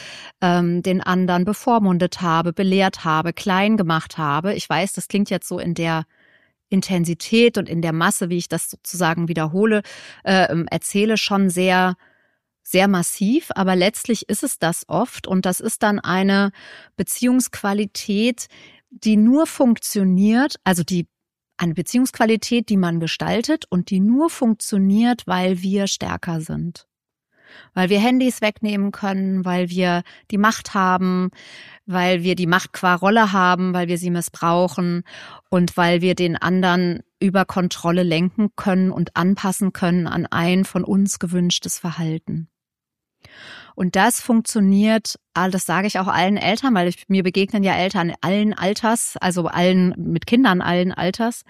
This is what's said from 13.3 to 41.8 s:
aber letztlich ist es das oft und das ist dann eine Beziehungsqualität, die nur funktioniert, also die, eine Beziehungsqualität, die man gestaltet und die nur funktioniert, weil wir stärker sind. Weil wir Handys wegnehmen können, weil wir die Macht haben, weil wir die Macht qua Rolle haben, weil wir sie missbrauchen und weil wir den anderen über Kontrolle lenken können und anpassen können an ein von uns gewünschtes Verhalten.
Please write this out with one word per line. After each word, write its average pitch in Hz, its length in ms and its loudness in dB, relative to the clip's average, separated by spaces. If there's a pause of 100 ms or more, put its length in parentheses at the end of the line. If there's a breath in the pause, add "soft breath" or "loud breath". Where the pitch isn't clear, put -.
aber 185 220 0
letztlich 196 520 -2
ist - 140 -4
es - 160 -6
das - 300 -2
oft - 380 -4
und 185 200 0
das 180 140 -2
ist - 220 -6
dann 208 180 0
eine 196 500 2 (460 loud breath)
Beziehungsqualität, 214 1500 -2 (440 loud breath)
die 214 260 0
nur 254 300 6
funktioniert, 214 1160 2
also 180 180 2
die, 175 240 -2 (500)
eine 170 180 -2
Beziehungsqualität, 220 920 0
die 208 80 2
man 170 240 0
gestaltet 185 680 -2
und 180 220 -2
die 190 100 0
nur 254 300 2
funktioniert, 220 960 0
weil 185 360 0
wir 196 240 0
stärker 180 540 -6
sind. 160 460 -8 (880 loud breath)
Weil 185 160 0
wir 202 100 4
Handys 254 400 2
wegnehmen 208 520 -2
können, 190 520 -2
weil 180 240 0
wir 175 340 0 (280 loud breath)
die 208 80 -2
Macht - 360 0
haben, 185 560 0 (560 loud breath)
weil 180 360 0
wir 180 120 0
die 180 120 -2
Macht 180 260 0
qua 180 220 2
Rolle 202 380 2
haben, 180 420 2
weil 175 140 -2
wir 175 100 -2
sie 175 120 -2
missbrauchen 175 920 0 (480 loud breath)
und 175 260 2
weil 175 240 2
wir 180 140 2
den 175 220 0
anderen 180 640 0 (200)
über 190 240 2
Kontrolle 180 580 -2
lenken 180 540 0
können 185 340 0
und - 260 -4
anpassen 190 560 0
können 175 340 0
an 170 200 -4
ein 180 380 0
von 180 180 -4
uns 196 360 0
gewünschtes 175 600 -2
Verhalten. 160 720 -6 (1300 loud breath)